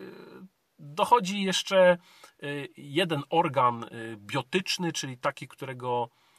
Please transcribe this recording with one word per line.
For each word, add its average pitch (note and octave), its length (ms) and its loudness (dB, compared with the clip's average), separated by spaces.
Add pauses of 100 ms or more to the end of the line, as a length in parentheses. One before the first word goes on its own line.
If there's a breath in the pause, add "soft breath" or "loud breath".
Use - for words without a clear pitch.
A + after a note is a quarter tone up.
Y, - 120 -18 (640)
dochodzi F#3+ 640 0
jeszcze, F#3 540 4 (460 loud breath)
y, C#3+ 340 -8
jeden C#3+ 520 -2
organ, B2+ 540 2
y, A2+ 340 -12
biotyczny, C#3+ 760 -4
czyli C3 260 -8
taki, C3+ 300 -6
którego, B2 640 -6 (300 soft breath)